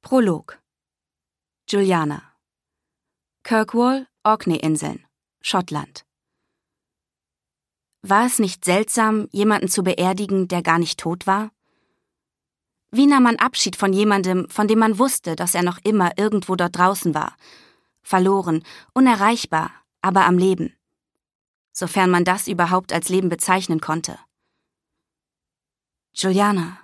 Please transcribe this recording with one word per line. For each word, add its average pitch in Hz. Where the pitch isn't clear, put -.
Prolog. 220
Juliana. 175
Kirkwall, 240
Orkney-Inseln, 156
Schottland. 165
War 202
es 247
nicht 190
seltsam, 214
jemanden 208
zu 190
beerdigen, 185
der 175
gar 170
nicht 165
tot 175
war? 208
Wie 254
nahm 285
man 233
Abschied 220
von 196
jemandem, 190
von 214
dem 220
man 220
wusste, 233
dass 175
er 175
noch 175
immer 196
irgendwo 208
dort 180
draußen 180
war? -
Verloren, 185
unerreichbar, 220
aber 190
am 180
Leben. 185
Sofern 185
man 175
das 185
überhaupt 180
als 170
Leben 185
bezeichnen 180
konnte. 156
Juliana. 190